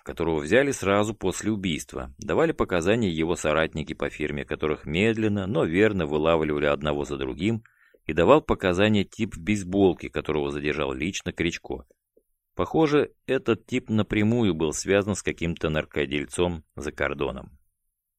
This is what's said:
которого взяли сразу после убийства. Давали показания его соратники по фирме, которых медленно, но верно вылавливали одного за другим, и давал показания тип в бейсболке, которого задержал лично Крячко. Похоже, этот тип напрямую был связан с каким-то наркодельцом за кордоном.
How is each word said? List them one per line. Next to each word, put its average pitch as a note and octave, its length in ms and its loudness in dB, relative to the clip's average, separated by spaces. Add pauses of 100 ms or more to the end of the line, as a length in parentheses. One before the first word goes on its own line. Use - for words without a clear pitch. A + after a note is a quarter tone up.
которого D#2+ 360 -2
взяли A#2+ 320 2
сразу G#2 420 0
после F#2+ 380 -4
убийства. D2+ 680 -6
Давали A2 340 0
показания F#2+ 600 0
его D#2+ 240 0
соратники D#2 580 0
по C#2+ 160 -4
фирме, C#2+ 360 -6
которых D2+ 400 -4
медленно, G#2 600 0
но B2 200 0
верно F#2 400 2
вылавливали D2+ 600 2
одного C#2+ 400 0
за D2 120 -6
другим, D2 460 -2 (420)
и D#2+ 80 -4
давал G#2 280 6
показания G2+ 640 2
тип G2+ 320 -8
в E2 60 -10
бейсболке, F#2+ 680 2
которого D2+ 420 -2
задержал D2 420 -2
лично E2+ 400 -6
Крячко. - 520 -6 (680)
Похоже, D3 580 2 (140)
этот C3 380 0
тип - 240 -4
напрямую G#2+ 640 2
был D#2 200 -2
связан G2 420 0
с - 80 -8
каким-то E2 460 -2
наркодельцом D2+ 960 -2 (120)
за C#2+ 160 -8
кордоном. C#2 680 -6 (600)